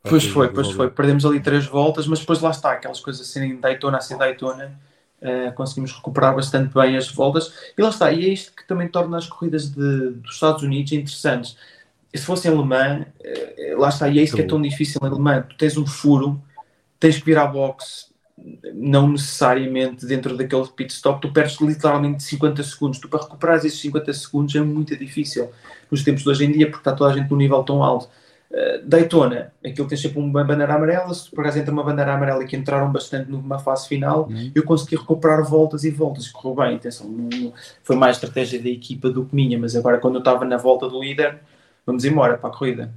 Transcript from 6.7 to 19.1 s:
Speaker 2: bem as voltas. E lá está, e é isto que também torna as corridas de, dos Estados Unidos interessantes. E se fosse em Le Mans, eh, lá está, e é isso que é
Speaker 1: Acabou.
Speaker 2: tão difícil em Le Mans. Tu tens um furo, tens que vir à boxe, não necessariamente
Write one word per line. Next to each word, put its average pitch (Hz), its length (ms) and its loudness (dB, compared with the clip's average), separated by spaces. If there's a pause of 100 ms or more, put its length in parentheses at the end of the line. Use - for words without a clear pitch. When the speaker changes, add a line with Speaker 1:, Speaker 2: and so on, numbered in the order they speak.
Speaker 2:
bem 131 240 4
as 127 120 -2
voltas. 143 440 0 (240)
E 196 60 2
lá 220 60 4
está, 185 220 2
e 170 140 0
é 190 80 4
isto - 220 -10
que - 120 -20
também 175 220 -4
torna 170 260 -2
as 170 120 -6
corridas 156 440 -4
de, 139 380 -2
dos 120 240 -12
Estados 156 300 0
Unidos 139 280 -2
interessantes. 143 640 -4 (560)
E 151 60 -8
se - 80 -8
fosse 175 220 -2
em 160 100 4
Le 139 80 2
Mans, 135 400 0 (180)
eh, - 540 -8
lá 139 120 4
está, 143 200 0
e 147 80 4
é 151 60 8
isso 147 120 0
que 104 60 0
é - 20 2
Speaker 1:
Acabou. 151 180 0
Speaker 2:
tão 143 80 0
difícil 143 340 -2
em 135 100 -2
Le 135 60 -2
Mans. 139 300 4
Tu - 60 -20
tens 151 220 0
um 147 80 0
furo, 143 560 2 (580)
tens 156 180 6
que 151 80 -10
vir 160 120 6
à 147 80 4
boxe, 135 600 -6 (680)
não 139 360 4
necessariamente 131 960 0